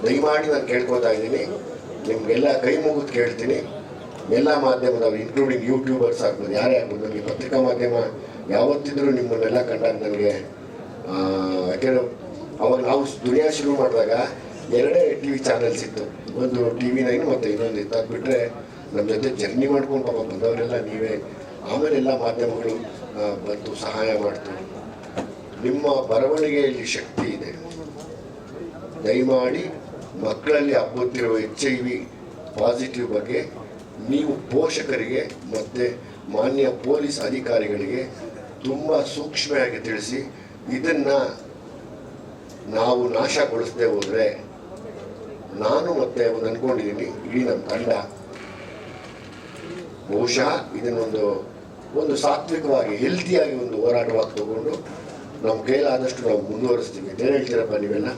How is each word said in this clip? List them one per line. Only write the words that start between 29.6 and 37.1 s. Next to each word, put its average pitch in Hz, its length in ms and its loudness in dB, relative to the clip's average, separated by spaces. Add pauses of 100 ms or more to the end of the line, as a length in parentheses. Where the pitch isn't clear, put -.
ಮಕ್ಕಳಲ್ಲಿ 143 500 2
ಹಬ್ಬುತ್ತಿರುವ 120 640 2
ಎಚ್ 110 280 -2
ಐ 127 100 2
ವಿ 123 320 -2 (520)
ಪಾಸಿಟಿವ್ 123 540 0
ಬಗ್ಗೆ - 280 0 (680)
ನೀವು 143 420 0
ಪೋಷಕರಿಗೆ 123 800 0 (220)
ಮತ್ತೆ 123 460 -2 (320)
ಮಾನ್ಯ 135 400 4
ಪೊಲೀಸ್ 143 520 0